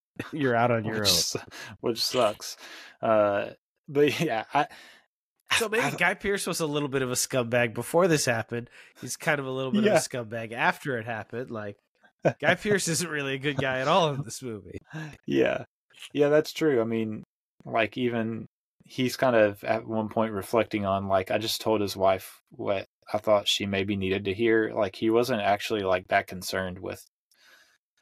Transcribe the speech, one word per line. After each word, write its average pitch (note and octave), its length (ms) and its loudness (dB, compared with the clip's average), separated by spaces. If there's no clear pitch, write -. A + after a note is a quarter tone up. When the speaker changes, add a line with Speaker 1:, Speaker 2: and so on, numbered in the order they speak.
Speaker 1:
<laughs> - 140 -10
you're C3+ 220 0
out A#2+ 160 4
on A2+ 140 0
Speaker 2:
<laughs> - 0 -
Speaker 1:
your A2 120 -4
Speaker 2:
Which G#2+ 100 0
Speaker 1:
own." F2 160 2
Speaker 2:
su-, - 160 -4
which A#2+ 220 -2
sucks. - 540 0
Uh, G#2+ 500 4
but C#3+ 320 2
<laughs> - 0 -
yeah, A#2 340 -2
I, D3 140 2
Speaker 1:
So A3 180 0
maybe A3+ 160 0
Speaker 2:
I - 60 0
Speaker 1:
Guy F3+ 220 2
Pearce G3 320 -2
was F3 140 -4
a E3 80 0
little D3 220 -2
bit C3 120 0
of B2+ 80 0
a B2 60 -2
scumbag A#2+ 580 0
before E3 340 2
this D#3 180 2
happened. A#2+ 440 -2
He's B2+ 160 -10
kind D3+ 220 -2
of C#3 60 -6
a C3 60 -6
little C3 200 -4
bit G#3+ 120 2
Speaker 2:
Yeah. G#3 100 4
Speaker 1:
of - 0 -
a E3+ 40 4
scumbag A2+ 420 -8
after C#3+ 460 -2
it A2+ 80 -6
happened. A#2 460 -8
Like, G#2 260 -10
Guy E3 140 2
Speaker 2:
<laughs> - 0 -
Speaker 1:
Pearce G3+ 320 0
isn't E3 220 -2
really C#3 260 -2
a C3+ 40 -6
good C#3 200 -2
guy C3+ 200 -2
at C3 80 -2
all D#3+ 260 4
in C#3 100 -4
this - 200 -12
movie. A2 360 -10
Speaker 2:
Yeah. C3 380 2
Yeah, C#3+ 160 4
that's D3+ 240 4
true. C#3+ 280 2
I - 20 0
mean, A2+ 400 -4
like, A#2 320 -2
even A2+ 480 -2
he's B2+ 320 -2
kind B2+ 180 4
of G#2 280 4
at A2+ 220 -2
one A2 240 -2
point A2 240 0
reflecting G#2 520 0
on, G2 220 0
like, F#2+ 240 2
"I A#2 60 2
just G#2+ 240 -4
told A2 200 2
his G2+ 160 -4
wife F#2+ 420 2
what G2+ 340 -4
I A#2 60 0
thought G#2 300 4
she - 180 0
maybe G2 320 0
needed F#2+ 280 -2
to G2 80 0
hear." A2+ 400 4
Like, G#2 220 -2
he A2+ 140 0
wasn't A#2+ 320 2
actually, G2+ 400 0
like, F#2 280 0
that G2+ 180 2
concerned F#2 520 -6
with, F#2+ 240 -10